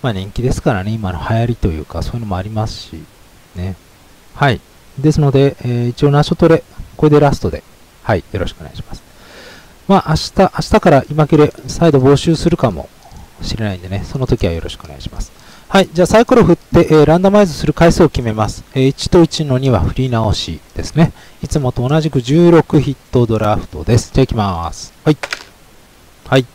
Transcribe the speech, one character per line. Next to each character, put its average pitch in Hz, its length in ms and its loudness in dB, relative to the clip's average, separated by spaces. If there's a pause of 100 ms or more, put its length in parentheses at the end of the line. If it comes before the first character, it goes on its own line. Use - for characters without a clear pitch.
ま 131 60 -2
あ - 20 -4
人 95 200 -8
気 120 100 -6
で 127 100 0
す - 100 -4
か 143 120 0
ら 95 100 -4
ね、 104 80 -6
今 107 220 -6
の 78 60 -8
流 113 180 -4
行 117 80 0
り 117 100 -4
と - 140 -2
い 80 100 -6
う 71 60 -10
か、 - 180 -8
そ - 80 -8
う - 40 -10
い - 20 -8
う - 20 -8
の 113 60 -10
も 98 100 -6
あ 92 60 -6
り 107 80 -10
ま 110 180 -4
す - 60 -8
し、 - 280 -16 (540)
ね。 92 220 -8 (580)
は 139 160 0
い。 95 80 -4 (380)
で 151 160 2
す 156 80 0
の 139 100 2
で、 135 300 2
え 120 240 -4
ー、 - 20 -2
一 120 160 -4
応 143 80 2
ナ 143 120 4
シ - 100 -2
ョ - 20 0
ト 165 140 2
レ、 - 160 2 (320)
こ - 80 0
れ 151 60 6
で 147 100 6
ラ 139 120 2
ス - 60 -6
ト 95 100 -4
で、 78 140 -10 (400)
は 110 140 0
い、 - 160 -6
よ 98 80 -6
ろ 85 40 -2
し - 80 -8
く - 60 -20
お 80 60 -18
願 - 80 -18
い - 20 -20
し - 100 -14
ま - 80 -16
す。 - 140 -18 (840)
ま 190 160 2
あ、 - 40 -6
明 156 60 2
日、 - 260 -6
明 185 80 2
日 - 320 -2
か 185 100 2
ら 135 180 4
今 151 180 0
切 160 100 2
れ、 147 140 4 (140)
再 165 260 0
度 139 60 2
募 135 180 4
集 165 200 0
す - 120 -4
る 170 100 0
か 123 120 -2
も 80 200 -10 (520)
し - 160 -8
れ 110 80 -4
な 98 80 -4
い 90 60 -10
ん - 20 -16
で 92 80 -14
ね、 98 160 -6
そ - 140 -10
の 131 80 -4
時 - 180 -2
は 85 80 -2
よ 82 80 -6
ろ - 80 -10
し - 80 -14
く - 80 -20
お - 20 -20
願 69 120 -18
い - 20 -18
し - 80 -12
ま - 100 -12
す。 - 120 -8 (360)
は 196 140 2
い、 165 100 0
じ 165 80 -4
ゃ 180 40 4
あ - 20 4
サ 220 140 4
イ 240 80 4
コ - 80 2
ロ 220 80 6
振 165 100 4
っ - 20 6
て、 - 360 0
え - 100 6
ー、 147 40 8
ラ 156 120 4
ン 180 60 4
ダ 196 80 4
マ 208 100 4
イ 196 60 4
ズ 151 60 -6
す - 120 -8
る 151 80 -2
回 170 180 4
数 - 120 4
を 143 60 4
決 127 140 -4
め 113 80 -2
ま 107 180 -2
す。 - 140 -14 (120)
え 131 60 0
ー、 131 40 4
一 - 240 -2
と 175 140 6
一 160 220 -2
の 131 120 0
二 131 140 0
は 101 80 2
振 - 160 -2
り 131 160 -2
直 110 220 0
し - 260 -8 (160)
で - 80 -6
す - 120 -12
ね。 156 160 4 (300)
い 156 60 -10
つ - 100 -4
も 131 140 -2
と 123 160 -4
同 156 140 2
じ 151 100 -4
く 131 100 -2
十 165 300 4
六 160 280 4
ヒ 135 120 -2
ッ 127 60 -8 (140)
ト 120 140 2
ド 110 140 -2
ラ 104 160 0
フ - 120 -6
ト 82 160 -14
で 113 140 2
す。 - 160 -8
じ 135 80 2
ゃ - 0 -
あ 131 60 4
行 - 20 -18
き - 60 -4
ま 90 380 -4
す。 - 200 -18 (100)
は 156 60 0
い。 151 80 2 (1120)
は 135 100 0
い。 127 180 0